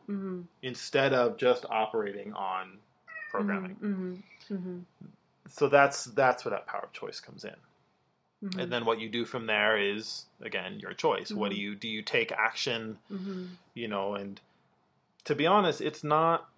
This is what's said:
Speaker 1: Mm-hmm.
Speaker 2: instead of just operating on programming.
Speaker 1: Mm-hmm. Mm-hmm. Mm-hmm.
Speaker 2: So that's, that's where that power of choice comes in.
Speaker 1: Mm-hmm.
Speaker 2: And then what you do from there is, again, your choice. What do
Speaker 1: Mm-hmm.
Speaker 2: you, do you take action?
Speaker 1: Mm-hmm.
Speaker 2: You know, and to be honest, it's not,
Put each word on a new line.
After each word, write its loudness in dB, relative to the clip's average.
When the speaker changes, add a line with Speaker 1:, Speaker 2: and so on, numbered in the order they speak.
Speaker 1:
Mm-hmm. -6
Speaker 2:
instead 2
of 4
just 4
operating -2
on -6
programming. -2
Speaker 1:
Mm-hmm. -4
Mm-hmm. -
Mm-hmm. -10
Speaker 2:
So 2
that's, 6
that's 4
where -4
that -4
power -6
of -12
choice -12
comes -18
in. -12
Speaker 1:
Mm-hmm. -8
Speaker 2:
And -4
then 0
what 2
you -6
do -2
from -6
there 4
is, -2
again, -8
your -10
choice. 0
What -2
do -4
Speaker 1:
Mm-hmm. -4
Speaker 2:
you, -6
do -8
you -6
take 0
action? -2
Speaker 1:
Mm-hmm. -8
Speaker 2:
You -6
know, -2
and -8
to 0
be 4
honest, 6
it's -4
not, 4